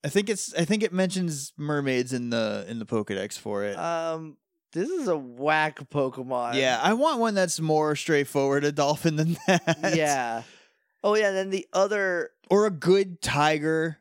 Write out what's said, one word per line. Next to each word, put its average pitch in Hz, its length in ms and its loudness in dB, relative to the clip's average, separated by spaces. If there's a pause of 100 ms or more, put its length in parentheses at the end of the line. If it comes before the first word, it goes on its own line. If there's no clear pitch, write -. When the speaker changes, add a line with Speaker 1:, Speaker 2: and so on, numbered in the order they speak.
Speaker 1:
I 143 60 -4
think 202 200 0
it's, - 240 -4
I 165 120 0
think 214 180 0
it 175 100 -2
mentions 180 640 -2
mermaids 135 560 -2
in 120 160 -4
the, 107 380 -2
in 117 120 -8
the 107 60 -8
Pokedex 101 520 -4
for 101 260 -4
it. 101 140 -4
Speaker 2:
Um, 165 600 -6 (360)
this 190 160 -2
is 339 180 -4
a 165 100 2
whack 143 640 0 (100)
Pokemon. 127 680 -2
Speaker 1:
Yeah, 131 260 2
I 180 120 4
want 277 260 2
one 226 160 2
that's 185 240 0
more 151 360 2
straightforward 143 680 2
a 147 80 0
dolphin 147 440 0
than 156 260 0
<laughs> - 60 -4
that. 180 480 2
Speaker 2:
Yeah. 127 480 0 (600)
Oh, 208 120 4
yeah, 208 160 2
then 190 180 -2
the 190 240 -2
other 190 560 0 (200)
Speaker 1:
Or 208 180 6
a 202 40 0
good 180 500 2
tiger 156 800 0